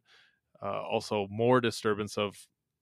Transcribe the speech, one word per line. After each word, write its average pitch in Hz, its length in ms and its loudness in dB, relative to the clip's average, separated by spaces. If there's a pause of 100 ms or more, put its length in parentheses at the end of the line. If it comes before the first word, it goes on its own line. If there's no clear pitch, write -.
(600)
uh, 101 200 -4
also 107 500 -2
more 120 300 4
disturbance 107 560 -2
of, 104 180 0 (460)